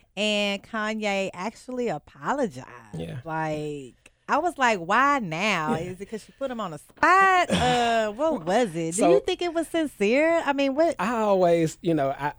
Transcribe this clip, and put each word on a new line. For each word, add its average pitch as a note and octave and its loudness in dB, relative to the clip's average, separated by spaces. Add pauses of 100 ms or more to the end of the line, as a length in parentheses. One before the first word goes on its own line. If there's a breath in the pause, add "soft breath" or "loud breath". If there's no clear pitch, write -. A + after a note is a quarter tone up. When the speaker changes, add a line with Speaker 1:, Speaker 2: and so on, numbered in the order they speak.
(220 loud breath)
Speaker 1:
And G#3 -2
Kanye G#3+ -4
actually A#3 -8
apologized. D#3 -6 (280)
Speaker 2:
Yeah. D#3+ -10
Speaker 1:
Like, D3+ -6 (340)
I A#3+ 0
was E4+ -4
like, A3+ 2
"Why B3+ 2
now? E3 -2
Speaker 2:
Yeah. E3+ -4
Speaker 1:
Is F#3 -12
it G3 -14
'cause - -10
she - -20
put C4+ -8
him A#3+ -10
on F#3 -6
the D3 -10
spot? F#4 4
Speaker 2:
<laughs> - -
Speaker 1:
Uh, A#3 2
what B3+ -2
was G3+ 2
it? E3 -4
Do A3 0
Speaker 2:
So - 6
Speaker 1:
you G4 6
think - -2
it F4 -2
was E4 -2
sincere?" D#4 0
I C#4 0
mean, C#4 0
what? D#4+ 2
Speaker 2:
I A3 0
always, F3+ 4
you E3 2
know, C#3 2
I, C#3 -4